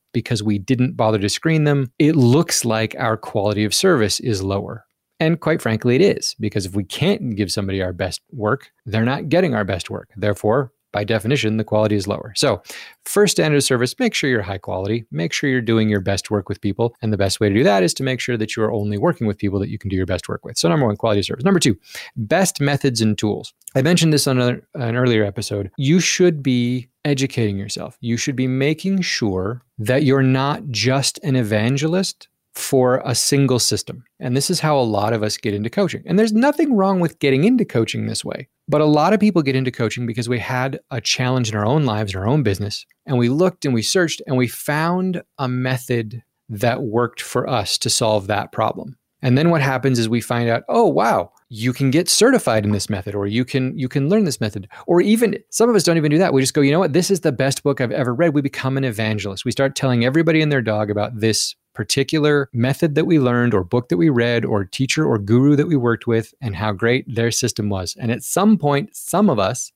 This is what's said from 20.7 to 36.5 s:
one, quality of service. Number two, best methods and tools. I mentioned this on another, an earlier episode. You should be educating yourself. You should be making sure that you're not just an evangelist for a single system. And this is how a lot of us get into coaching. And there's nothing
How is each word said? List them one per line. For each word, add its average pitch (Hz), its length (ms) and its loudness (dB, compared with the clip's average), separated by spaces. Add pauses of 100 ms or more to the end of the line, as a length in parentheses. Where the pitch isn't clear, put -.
one, 107 100 0
quality 104 240 0
of 92 60 -2
service. - 180 -6
Number 190 160 2
two, 113 180 2 (380)
best 160 460 0
methods 139 400 0
and 107 160 2
tools. - 360 -4 (220)
I 135 60 2
mentioned 160 320 4
this - 120 2
on 131 120 2
another, 123 280 0 (100)
an 120 200 -4
earlier 120 300 2
episode. 101 520 -4
You 151 220 4
should 170 420 2
be 123 460 0 (160)
educating 127 540 0
yourself. - 420 -10
You 117 160 -4
should 123 220 -4
be 127 100 0
making 151 540 -2
sure 101 640 -4 (140)
that 127 260 0
you're 135 200 4
not 131 460 0
just 127 540 -2
an 139 120 0
evangelist 131 920 -2 (240)
for 127 500 2
a 120 100 -4
single 135 460 2
system. - 460 -4 (120)
And 131 200 -2
this 139 120 -2
is 175 120 -2
how 151 180 2
a - 20 4
lot 107 300 0
of 110 120 0
us 107 120 -2
get 107 180 -4
into 104 160 -4
coaching. 175 360 -2
And 175 120 0
there's 226 140 2
nothing 285 420 2